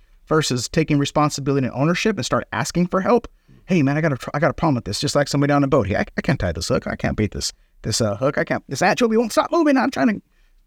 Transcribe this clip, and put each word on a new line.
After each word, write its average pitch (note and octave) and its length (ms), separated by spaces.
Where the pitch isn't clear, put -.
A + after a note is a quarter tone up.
versus C#3+ 420
taking D3+ 300
responsibility C#3+ 680
and A2+ 80
ownership F3 420
and B2+ 100
start - 260
asking E3 360
for F#3+ 120
help. A#3 260
"Hey, F3 180
man, C#3 140
I D#3 60
got D#3 100
a, - 220
I C#3+ 40
got D3 120
a - 40
problem D#3+ 220
with A2+ 80
this." - 160
Just C#3+ 160
like C#3+ 120
somebody C#3+ 240
on C#3+ 120
a - 20
boat. C3 220
"Hey, G2+ 80
I, - 80
I - 40
can't - 180
tie F2+ 140
this D#2 160
hook. - 180
I - 80
can't - 220
bait G#2+ 160
this, - 200
this, G#2+ 180
uh, G#2 160
hook. C3+ 220
I E3 60
can't, C3 240
this C3+ 140
anchovy A3 340
won't A3+ 160
stop - 180
moving. D4+ 260
I'm B3 140
trying A#3+ 300